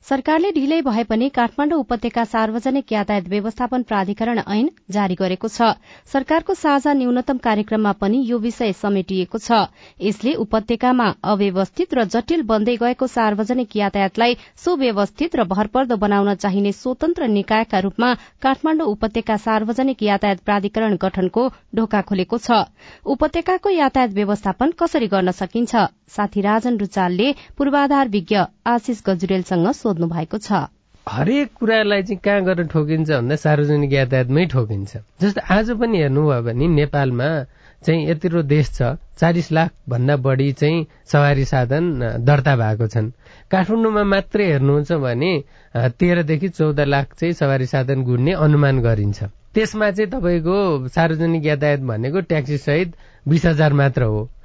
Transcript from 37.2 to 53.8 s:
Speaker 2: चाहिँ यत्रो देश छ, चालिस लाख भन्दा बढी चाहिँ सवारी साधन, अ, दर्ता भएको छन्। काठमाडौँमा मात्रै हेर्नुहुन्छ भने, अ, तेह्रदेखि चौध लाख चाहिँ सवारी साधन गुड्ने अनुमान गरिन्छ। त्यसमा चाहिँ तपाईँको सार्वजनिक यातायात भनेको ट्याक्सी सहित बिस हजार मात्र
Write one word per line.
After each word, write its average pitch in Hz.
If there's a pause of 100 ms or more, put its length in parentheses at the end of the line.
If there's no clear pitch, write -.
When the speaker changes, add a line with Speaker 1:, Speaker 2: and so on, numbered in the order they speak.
Speaker 2:
चाहिँ 160
यत्रो 170
देश 143
छ, - (360)
चालिस 165
लाख 165 (200)
भन्दा 123
बढी 135
चाहिँ 156 (180)
सवारी 143
साधन, 139
अ, 117
दर्ता 135
भएको 110
छन्। 113 (400)
काठमाडौँमा 208
मात्रै 196
हेर्नुहुन्छ 143
भने, 143 (320)
अ, 120
तेह्रदेखि 170
चौध 151
लाख 139
चाहिँ 170
सवारी 135
साधन 135
गुड्ने 123
अनुमान 147
गरिन्छ। 104
त्यसमा 214
चाहिँ 196
तपाईँको 175
सार्वजनिक 165
यातायात 147
भनेको 131
ट्याक्सी 147
सहित 165 (320)
बिस 165
हजार 151
मात्र 139